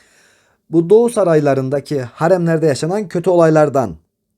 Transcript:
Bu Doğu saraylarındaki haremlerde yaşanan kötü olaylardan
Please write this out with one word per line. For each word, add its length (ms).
Bu 200
Doğu 200
saraylarındaki 920
haremlerde 640
yaşanan 420
kötü 220
olaylardan 640